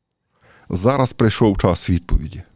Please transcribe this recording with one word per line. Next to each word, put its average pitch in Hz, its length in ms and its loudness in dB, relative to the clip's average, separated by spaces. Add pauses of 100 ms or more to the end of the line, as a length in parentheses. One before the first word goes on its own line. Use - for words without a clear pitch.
(680)
Зараз 123 440 0
прийшов 110 460 2
час 90 320 0
відповіді. - 520 -2 (140)